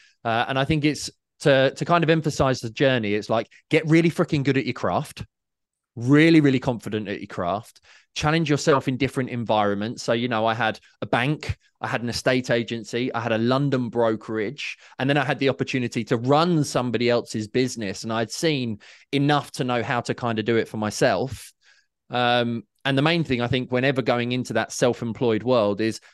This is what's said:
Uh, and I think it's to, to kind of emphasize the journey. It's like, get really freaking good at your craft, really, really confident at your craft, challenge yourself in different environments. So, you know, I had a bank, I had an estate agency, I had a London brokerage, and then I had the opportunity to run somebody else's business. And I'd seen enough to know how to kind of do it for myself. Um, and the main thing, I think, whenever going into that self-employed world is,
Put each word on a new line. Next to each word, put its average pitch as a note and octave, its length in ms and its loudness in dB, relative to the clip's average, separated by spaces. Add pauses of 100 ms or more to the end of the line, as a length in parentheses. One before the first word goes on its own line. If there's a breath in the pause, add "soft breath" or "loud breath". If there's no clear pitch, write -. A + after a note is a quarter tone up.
(240 soft breath)
Uh, A#2 240 0
and C3 100 -2
I C3+ 60 2
think D3+ 220 0
it's C#3+ 240 -4 (300)
to, C3+ 360 4
to - 80 -6
kind E3+ 180 4
of D3 60 2
emphasize D3 520 2
the A2+ 100 -8
journey. A#2+ 420 2
It's G#2 160 -2
like, A2+ 220 -2 (180 soft breath)
get D#3+ 180 2
really E3 240 6
freaking D#3 340 0
good C3+ 120 2
at C3 80 0
your B2 80 -4
craft, G#2+ 540 -4 (680)
really, D3+ 460 6
really C3+ 180 4
confident G#2+ 500 -4
at F#2+ 120 -6
your G#2 60 -12
craft, F#2+ 560 -6 (320 soft breath)
challenge D#3+ 340 0
yourself C#3+ 400 2
in B2+ 80 0
different B2+ 340 -2
environments. G#2+ 720 0
So, B2 100 0
you A#2+ 160 0
know, A2+ 180 0
I A2+ 80 2
had A2 260 -2 (220 soft breath)
a A2+ 40 -8
bank, B2+ 500 -2 (240)
I A#2 80 -8
had A#2 140 -4
an A#2+ 60 -4
estate C3 420 0
agency, A#2+ 640 -2
I A#2 80 -4
had A2+ 120 -2
a A2 60 2
London C3 520 0
brokerage, A2+ 880 -2 (200 loud breath)
and C3 120 0
then C#3+ 80 2
I C3+ 60 2
had C3 140 -2
the C3+ 120 2
opportunity B2+ 540 -2
to B2+ 120 0
run D3 480 2
somebody A#2+ 460 -2
else's A2 380 -2
business. A2+ 540 -4
And A2+ 100 -6
I'd A2+ 180 -4
seen B2+ 500 -2 (320 loud breath)
enough C#3+ 400 2
to C#3+ 120 -4
know B2 180 0
how A#2+ 200 -2
to A#2+ 120 -2
kind A2+ 240 -4
of G#2+ 60 0
do A2+ 120 2
it G#2+ 120 0
for A2 100 -8
myself. G#2+ 720 -2 (560 soft breath)
Um, A#2+ 540 0 (220)
and C3+ 120 0
the C3+ 60 2
main E3 220 2
thing, B2 160 -2
I A#2+ 80 0
think, B2+ 240 -2
whenever B2+ 300 0
going A#2+ 300 0
into B2 200 -4
that G#2+ 180 -2
self-employed A#2 720 0
world G#2+ 380 2
is, A2 200 -2 (140 soft breath)